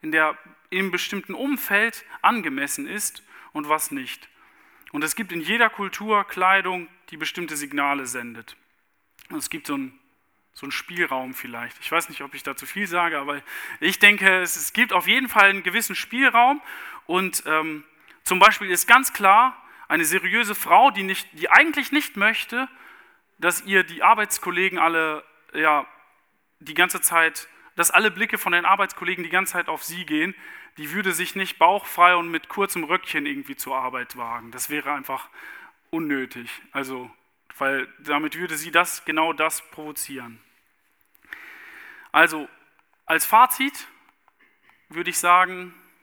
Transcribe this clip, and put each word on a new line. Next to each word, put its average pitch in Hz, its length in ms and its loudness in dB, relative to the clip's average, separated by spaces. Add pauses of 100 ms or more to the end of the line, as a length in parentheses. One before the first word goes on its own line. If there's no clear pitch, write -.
in 156 100 -8
der, 156 260 2 (320)
im 190 200 -2
bestimmten 180 440 -6
Umfeld 233 680 -2 (180)
angemessen 143 640 0
ist - 380 -8 (280)
und 147 160 -8
was 156 220 -2
nicht. 131 380 -12 (640)
Und 147 100 -4
es 156 140 -4
gibt 185 160 -8
in 170 80 -6
jeder 220 280 2
Kultur 208 560 -2
Kleidung, 185 640 0 (220)
die 170 60 -18
bestimmte 156 400 -8
Signale 143 500 -2
sendet. 120 500 -12 (760)
Und 156 80 -8
es - 120 -8
gibt 156 160 -10
so 143 80 -4
einen, 131 240 -8 (540)
so - 120 -18
einen 139 80 -10
Spielraum 135 640 -6
vielleicht. 120 460 -12
Ich - 100 -10
weiß 165 180 0
nicht, 147 140 -14
ob 143 120 -14
ich 135 80 -16
da 139 140 -8
zu 131 100 -14
viel 196 200 -6
sage, 170 320 0
aber 143 240 -6 (380)
ich 180 180 0
denke, 196 420 6
es, 175 160 -4
es - 160 -6
gibt 226 200 2
auf 180 140 0
jeden 240 220 2
Fall 196 220 8
einen 196 120 -2
gewissen 196 340 -4
Spielraum. 254 680 2 (440)
Und, 180 400 -2
ähm, 156 380 -2 (380)
zum 185 160 0
Beispiel 196 320 6
ist 180 160 0
ganz 262 260 6
klar, 214 480 4 (280)
eine 160 160 0
seriöse 185 500 -2
Frau, 208 360 6
die 196 120 -6
nicht, 190 300 -6
die 160 180 -4
eigentlich 285 420 4
nicht - 240 -2
möchte, 220 520 0 (720)
dass 170 240 0
ihr 190 220 4
die 160 180 -6
Arbeitskollegen 185 760 2
alle, 160 460 0 (280)
ja, 151 340 2 (760)
die 151 140 -14
ganze 180 260 2
Zeit, 160 480 0 (280)
dass 170 140 2
alle 208 200 4
Blicke 202 280 -4
von 180 140 -2
den 175 120 2
Arbeitskollegen 180 580 0
die 156 80 -8
ganze 185 220 0
Zeit 175 160 -4
auf 160 160 -6
sie 175 220 -10
gehen, 156 280 0 (440)
die 151 140 -10
würde 190 200 -2
sich 175 220 -4
nicht 190 240 -6
bauchfrei 180 580 4
und 170 140 -2
mit 165 180 -6
kurzem 196 360 -4
Röckchen 151 420 -2
irgendwie 139 300 -8
zur 131 200 -8
Arbeit 127 400 -6
wagen. 117 340 -10
Das 120 180 -10
wäre 147 240 -4
einfach 135 360 -8 (640)
unnötig. 131 600 -6 (220)
Also, 131 380 -8 (480)
weil 135 300 -2 (100)
damit 151 380 -4
würde 165 200 -8
sie 160 140 -10
das, 170 340 -2
genau 160 280 0
das 156 380 -2
provozieren. 135 720 -12 (1700)
Also, 156 360 2 (580)
als 160 180 0
Fazit 254 640 2 (1000)
würde 175 220 -6
ich 175 80 -2
sagen 180 560 2 (280)